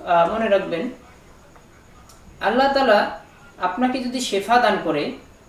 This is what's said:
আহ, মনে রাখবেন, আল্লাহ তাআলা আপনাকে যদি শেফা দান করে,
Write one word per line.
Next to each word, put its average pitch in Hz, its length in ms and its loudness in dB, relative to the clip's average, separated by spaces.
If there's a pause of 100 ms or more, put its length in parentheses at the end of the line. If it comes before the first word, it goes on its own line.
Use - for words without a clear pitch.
আহ, 175 300 2
মনে 226 140 -2
রাখবেন, 175 420 -2 (1500)
আল্লাহ 262 340 2
তাআলা 240 460 2 (380)
আপনাকে 254 420 -2
যদি 247 200 -6
শেফা 220 380 0
দান 208 260 2
করে, 147 280 -2 (360)